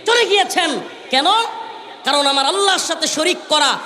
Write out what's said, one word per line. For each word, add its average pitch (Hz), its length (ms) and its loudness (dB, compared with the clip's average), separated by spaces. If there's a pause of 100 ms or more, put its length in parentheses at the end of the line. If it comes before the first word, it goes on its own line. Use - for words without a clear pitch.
চলে 466 260 4
গিয়েছেন 370 400 2 (400)
কেন? 277 180 2 (760)
কারণ 285 220 2
আমার 277 260 2
আল্লাহর 381 360 2
সাথে 320 180 -2 (100)
শরিক 320 240 0 (120)
করা 294 180 4 (160)